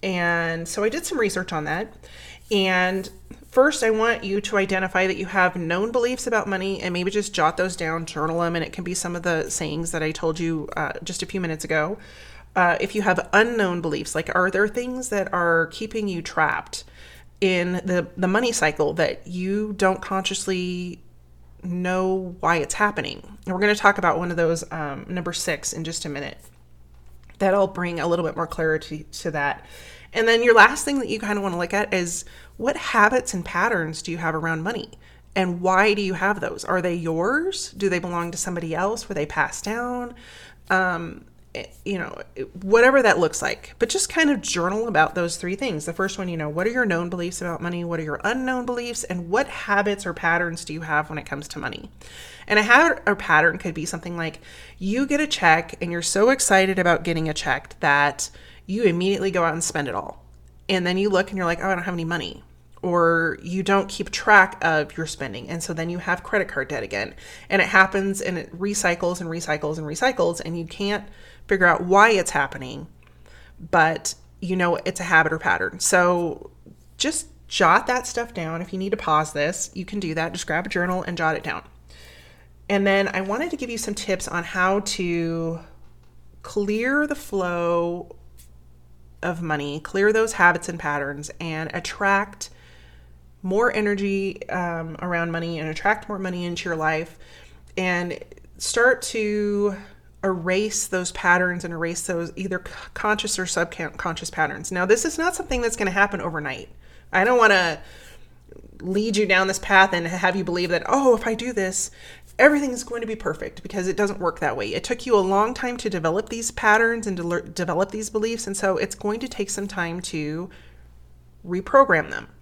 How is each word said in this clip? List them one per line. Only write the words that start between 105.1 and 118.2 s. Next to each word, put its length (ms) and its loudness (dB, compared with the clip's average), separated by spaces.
not 180 0
something 240 -2
that's 160 -2
gonna 140 0
happen 300 2
overnight. 480 -6
I 120 4
don't 140 4
wanna 420 6
lead 360 0
you 100 4
down 200 6
this 120 -2
path 340 6
and 140 -2
have 300 0
you 80 0
believe 260 -2
that, 160 0
"Oh, 300 6
if 100 -4
I 80 0
do 180 -6
this, 380 -2
everything 320 6
is 140 -6
going 160 -8
to 60 -6
be 100 -6
perfect," 460 -6
because 260 -4
it 80 -2
doesn't 240 0
work 200 -2
that 160 0
way. 180 -4
It 100 -4
took 200 -4
you 120 4
a 20 8
long 360 2
time 240 -4
to 120 -4
develop 380 0
these 240 -6
patterns 540 4
and 100 -2
to 60 -6
lear-, 180 -2
develop 500 -2
these 200 -8
beliefs, 360 -2